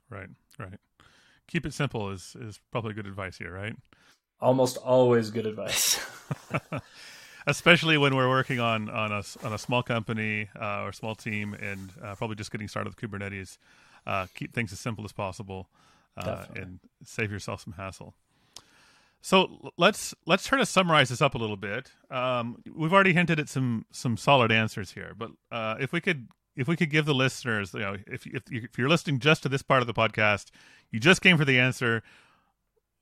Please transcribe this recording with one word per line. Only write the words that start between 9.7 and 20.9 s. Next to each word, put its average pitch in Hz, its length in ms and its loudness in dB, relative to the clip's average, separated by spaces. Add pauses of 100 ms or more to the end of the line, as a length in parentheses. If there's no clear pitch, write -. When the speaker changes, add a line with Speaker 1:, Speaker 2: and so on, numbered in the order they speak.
Speaker 1:
company, 110 640 -4 (120)
uh, 101 220 -6
or 101 100 -8
small 110 220 -8
team 104 400 -8
and, 98 380 -10 (100)
uh, 104 120 -12
probably 107 220 -6
just 104 160 -10
getting 107 160 -10
started 104 260 -8
with 113 160 -12
Kubernetes. 98 480 -10 (480)
Uh, 98 280 -4
keep - 180 -14
things 113 200 -4
as 101 60 -12
simple 110 260 -8
as 98 80 -12
possible, 95 560 -10 (480)
uh, 98 80 -10
Speaker 2:
Definitely. 95 380 -8
Speaker 1:
and 92 180 -16 (240)
save 110 280 -6
yourself 104 300 -10
some - 100 -14
hassle. 95 420 -14 (1080)
So 190 180 4 (240)
l-, 131 120 -14
let's, 190 380 2 (100)
let's 175 220 2
try 269 120 2
to 233 80 2
summarize 160 420 4